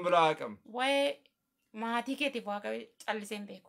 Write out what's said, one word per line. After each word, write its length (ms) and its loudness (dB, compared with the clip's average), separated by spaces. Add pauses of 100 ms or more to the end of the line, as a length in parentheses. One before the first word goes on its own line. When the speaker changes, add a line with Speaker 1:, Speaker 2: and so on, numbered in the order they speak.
Speaker 1:
ብሎ 160 4
አያውቅም። 380 4 (160)
Speaker 2:
ዋየ 260 2 (800)
ማቲ 400 -4
ኬቲፍ 320 -2
ዋቀዮ 280 -6 (240)
ጨልሴ 300 -6
ዝም 180 -8
ቤኩ። 220 -18